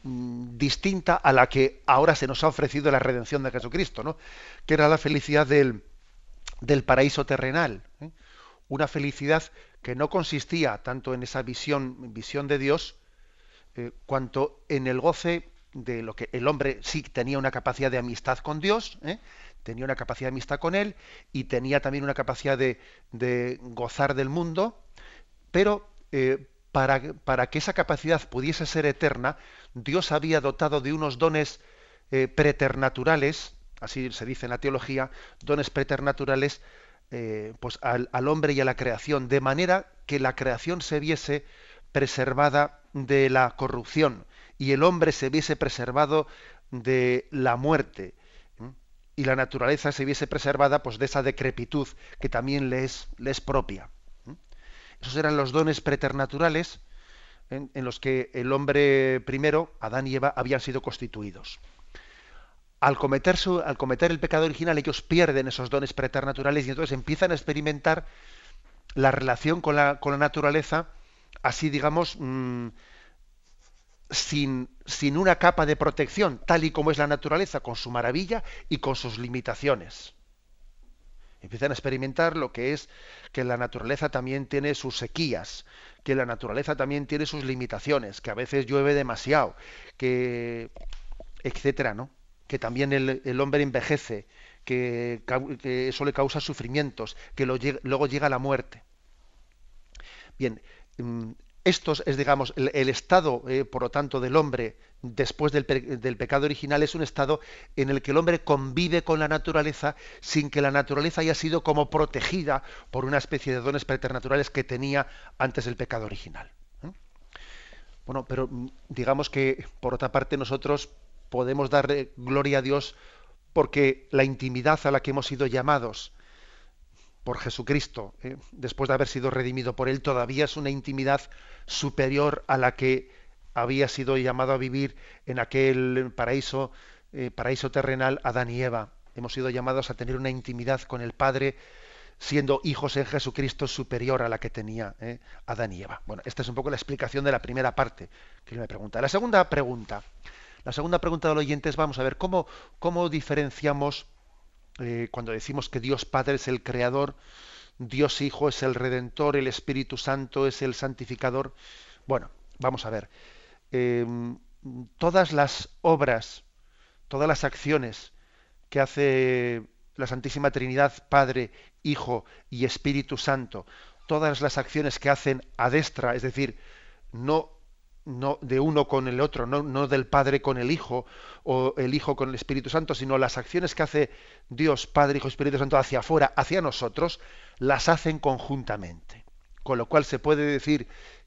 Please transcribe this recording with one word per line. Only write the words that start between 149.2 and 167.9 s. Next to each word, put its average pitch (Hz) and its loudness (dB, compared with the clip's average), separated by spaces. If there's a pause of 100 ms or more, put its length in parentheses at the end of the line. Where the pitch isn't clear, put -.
pregunta, 120 -2 (600)
la 127 -8
segunda 165 0
pregunta 170 0
del 151 4
oyente 147 -2
es, - -4
vamos 147 -2
a 127 0
ver, 131 0
¿cómo, 185 0 (320)
cómo 175 0
diferenciamos, 143 -2 (720)
eh, 120 -4
cuando 117 -8
decimos 135 -6
que 131 -4
Dios 127 -2
Padre 135 0
es - -4
el 127 -2
creador, 127 -2 (640)
Dios 127 0
Hijo 139 0
es - -4
el 131 2
redentor, 127 0
el 131 2
Espíritu 135 -4
Santo 135 0
es 131 -2
el 131 -2
santificador? 131 -4 (500)
Bueno, 131 0 (300)
vamos 131 0
a 110 -6
ver. 107 -6 (640)
Em, 120 0 (600)
todas 175 4
las 143 2 (120)
obras, 139 2 (640)
todas 139 0
las 151 2
acciones 139 -2 (580)